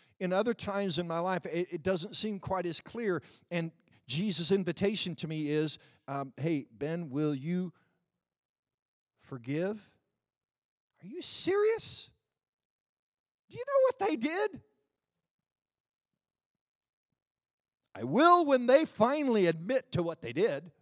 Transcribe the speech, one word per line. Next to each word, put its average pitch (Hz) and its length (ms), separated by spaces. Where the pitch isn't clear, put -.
in 180 140
other 220 200
times 196 440
in 175 100
my 165 120
life, 180 260
it, 175 260
it 170 120
doesn't 190 320
seem 214 240
quite 185 260
as 165 160
clear. 202 400
And 165 200
Jesus' 170 440
invitation 196 640
to - 120
me 156 220
is, 151 280
um, 139 300
"Hey, 147 340
Ben, 151 400
will 151 240
you 170 360
forgive?" 147 680
Are 175 40
you 302 140
serious? - 880
Do - 80
you 494 100
know 554 160
what 508 160
they 392 160
did? 320 460
I 107 60
will 320 420
when 254 200
they 277 180
finally 247 640
admit 170 480
to 175 100
what 165 180
they 120 120
did. 165 360